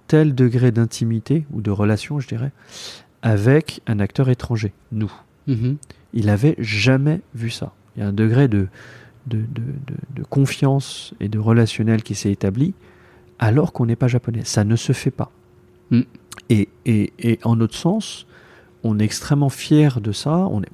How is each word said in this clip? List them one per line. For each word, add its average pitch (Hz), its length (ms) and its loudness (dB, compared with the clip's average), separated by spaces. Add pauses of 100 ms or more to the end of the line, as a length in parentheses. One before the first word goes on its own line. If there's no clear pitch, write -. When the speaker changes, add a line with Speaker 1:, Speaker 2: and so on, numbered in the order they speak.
Speaker 1:
tel 156 260 4
degré 123 380 4
d'intimité 113 800 0
ou 113 100 -8
de 104 80 -4
relation, 104 500 0
je 131 80 -6
dirais, 120 240 -6 (720)
avec 117 640 2
un 110 120 -2
acteur 127 300 0
étranger, 110 440 -2 (180)
nous. 107 200 -4 (360)
Speaker 2:
Mhm. 127 300 0 (360)
Speaker 1:
Il 104 160 2
avait 107 280 4
jamais 131 640 2 (140)
vu 113 160 -6
ça. - 220 -10 (220)
Il 110 60 -8
y 104 40 -2
a - 20 -2
un 98 60 -2
degré 110 340 4
de, 101 200 0 (600)
de, 113 100 -4
de, 113 240 -6
de, 135 340 -10 (200)
de 123 80 -10
confiance - 960 -2
et 101 100 -4
de 107 100 -2
relationnel 110 640 2
qui 104 120 -8
s'est 101 160 -2
établi 110 420 0 (640)
alors 127 340 2
qu'on 123 120 0
n'est 117 100 0
pas 127 120 0
japonais. 120 360 -2
Ça - 200 0
ne 107 120 2
se 131 180 0
fait - 180 -4
pas. - 200 -8 (600)
Speaker 2:
Mm. 120 100 4 (480)
Speaker 1:
Et, 104 200 2 (160)
et, 107 340 0
et 113 240 0
en 117 120 0
notre 113 200 0
sens, - 520 -4 (560)
on 107 160 0
est 107 40 2
extrêmement 143 460 0
fiers 147 520 2
de 104 100 -4
ça. 170 400 -2
On 104 100 -2
est, - 120 -8